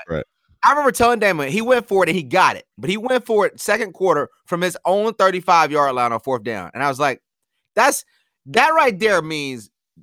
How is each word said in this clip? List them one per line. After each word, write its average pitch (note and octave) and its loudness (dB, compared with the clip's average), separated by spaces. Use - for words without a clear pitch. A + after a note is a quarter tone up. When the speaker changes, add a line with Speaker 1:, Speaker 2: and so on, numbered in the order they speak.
Speaker 1:
threat. D#2+ -6
Speaker 2:
fret. - -16
Speaker 1:
I A#3 6
remember C#4+ 2
telling A#3+ 2
Damon, E3+ 0
he G#3 -2
went A#3+ 0
for F#3+ 0
it E3 2
and F3 -2
he F3+ -2
got C3+ 2
it. - -18
But B2 -6
he G3 -2
went B3 -4
for G#3 2
it - -4
second G#3 -4
quarter D#3 0
from E3+ -4
his F3+ -4
own G#3 0
thirty-five-yard D#3+ 2
line A#2+ 0
on A2+ -4
fourth B2 -4
down. G2+ -8
And B2 -8
I C#3+ 0
was B2+ -4
like, C#3 -2
"That's, B3 0
that A#3+ 2
right C#4 2
there G3+ 2
means C#3+ -8